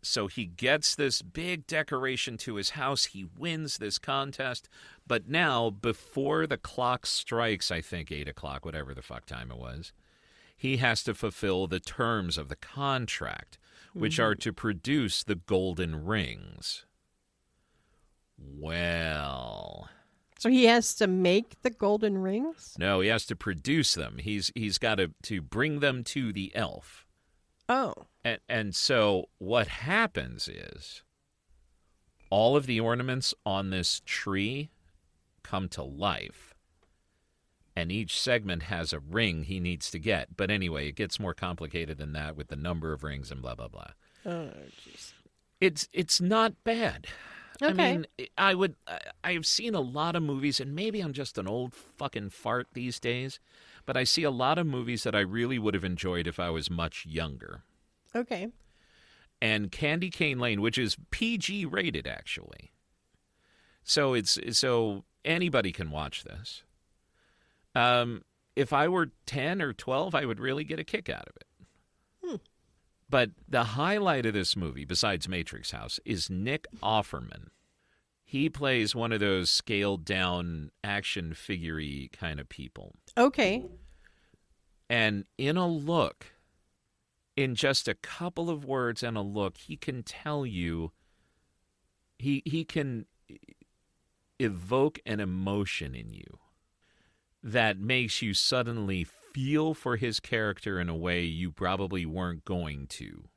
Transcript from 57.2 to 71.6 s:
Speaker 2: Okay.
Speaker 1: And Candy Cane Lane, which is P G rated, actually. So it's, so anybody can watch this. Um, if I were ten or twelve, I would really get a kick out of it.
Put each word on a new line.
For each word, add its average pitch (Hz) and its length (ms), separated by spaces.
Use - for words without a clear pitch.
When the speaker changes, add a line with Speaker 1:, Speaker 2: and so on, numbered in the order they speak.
Speaker 2:
Okay. 233 320
Speaker 1:
And 107 300
Candy 160 380
Cane 147 300
Lane, 117 220
which 113 160
is 120 200
P 233 260
G 196 280
rated, 101 420
actually. - 640
So 139 300
it's, 113 240
so 113 520
anybody 143 480
can 80 200
watch 76 320
this. - 400
Um, 120 500
if 135 180
I 147 160
were 175 220
ten 151 360
or 143 120
twelve, 156 420
I 143 100
would 113 140
really 131 240
get 156 160
a 160 60
kick 208 240
out - 180
of - 80
it. - 120